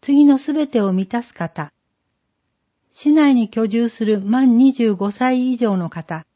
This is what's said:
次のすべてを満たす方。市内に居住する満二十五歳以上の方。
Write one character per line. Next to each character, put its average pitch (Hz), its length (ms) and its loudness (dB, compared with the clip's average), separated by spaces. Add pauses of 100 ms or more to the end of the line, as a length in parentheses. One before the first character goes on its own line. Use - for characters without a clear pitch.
次 285 240 2
の 277 140 4
す 285 160 -6
べ 302 120 -2
て 247 140 -2
を 196 120 0
満 185 180 -4
た 240 120 -6
す - 120 -20
方。 160 380 -10 (1160)
市 - 220 -2
内 294 220 4
に 226 140 0
居 226 200 -4
住 233 200 -2
す 226 160 -6
る 214 160 0
満 233 360 0
二 262 160 4
十 226 220 0
五 202 160 -6
歳 254 420 -2
以 247 40 -4
上 220 200 -2
の 170 140 -6
方。 165 460 -12